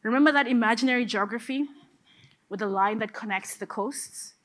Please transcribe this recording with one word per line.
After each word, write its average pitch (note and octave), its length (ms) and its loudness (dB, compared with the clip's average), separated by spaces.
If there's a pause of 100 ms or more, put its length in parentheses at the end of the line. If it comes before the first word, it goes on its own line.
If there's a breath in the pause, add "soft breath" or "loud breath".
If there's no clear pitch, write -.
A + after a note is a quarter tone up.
Remember C#4 320 4
that C#4+ 120 4
imaginary A#3+ 600 2
geography A#3 640 -4 (800 soft breath)
with G3+ 100 -8
the G#3+ 80 -2
line G3 320 0
that G#3+ 140 -6
connects G3 420 -8
the G3+ 100 -10
coasts? - 680 -8 (120)